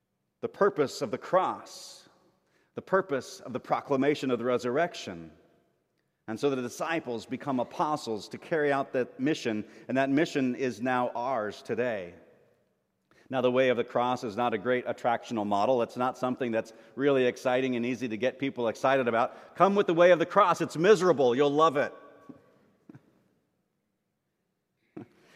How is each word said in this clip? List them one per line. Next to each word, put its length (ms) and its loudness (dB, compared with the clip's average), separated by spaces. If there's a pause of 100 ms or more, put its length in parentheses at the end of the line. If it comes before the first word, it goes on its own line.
(400)
The 80 -6
purpose 540 0
of 80 -4
the 80 -4
cross, 880 -4 (680)
the 60 -10
purpose 600 -2
of 120 -14
the 80 -4
proclamation 720 0
of 80 0
the 60 -6
resurrection. 880 -2 (960)
And 120 -8
so 100 2
the 100 -2
disciples 640 -6
become 360 -6
apostles 720 -4
to 80 -12
carry 340 0
out 220 -2
that 260 -4
mission, 440 -2 (240)
and 80 -2
that 140 2
mission 440 0
is 260 -4
now 340 0
ours 480 -4
today. 520 -4 (1120)
Now, 120 -4
the 100 4
way 200 4
of 60 2
the 80 0
cross 380 -2
is 140 -8
not 180 0
a 40 -2
great 280 0
attractional 580 -2
model. 380 2
It's 140 -6
not 200 -2
something 360 -4
that's 200 -2 (220)
really 320 2
exciting 480 0
and 100 -2
easy 220 -4
to 100 -6
get 220 -2
people 300 -4
excited 400 0
about. 480 -2
Come 180 4
with 140 2
the 60 2
way 180 8
of 80 4
the 60 0
cross. 340 4
It's 160 -6
miserable. 580 4
You'll 160 4
love 260 4
it. 160 0 (3000)
<laughs> 80 -14 (300)